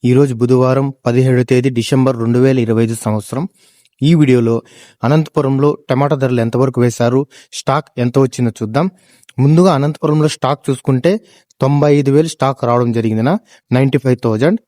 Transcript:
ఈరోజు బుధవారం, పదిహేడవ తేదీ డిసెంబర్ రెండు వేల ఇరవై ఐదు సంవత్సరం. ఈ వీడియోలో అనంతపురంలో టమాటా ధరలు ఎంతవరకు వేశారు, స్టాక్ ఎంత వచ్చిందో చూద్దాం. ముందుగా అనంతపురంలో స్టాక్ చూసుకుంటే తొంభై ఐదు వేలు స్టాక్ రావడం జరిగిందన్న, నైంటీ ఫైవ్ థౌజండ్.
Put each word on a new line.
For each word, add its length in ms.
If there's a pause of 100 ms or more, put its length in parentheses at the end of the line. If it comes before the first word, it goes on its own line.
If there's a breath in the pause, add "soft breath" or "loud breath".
ఈరోజు 360
బుధవారం, 460 (200)
పదిహేడవ 440
తేదీ 280
డిసెంబర్ 440
రెండు 160
వేల 200
ఇరవై 260
ఐదు 200
సంవత్సరం. 400 (640 soft breath)
ఈ 20 (100)
వీడియోలో 420 (420 loud breath)
అనంతపురంలో 640 (200)
టమాటా 260
ధరలు 240
ఎంతవరకు 440
వేశారు, 360 (380 loud breath)
స్టాక్ 300 (100)
ఎంత 260
వచ్చిందో 340
చూద్దాం. 320 (480 soft breath)
ముందుగా 400
అనంతపురంలో 500
స్టాక్ 380
చూసుకుంటే 460 (500 soft breath)
తొంభై 360
ఐదు 180
వేలు 180
స్టాక్ 340
రావడం 300
జరిగిందన్న, 340 (440 soft breath)
నైంటీ 280
ఫైవ్ 220
థౌజండ్. 420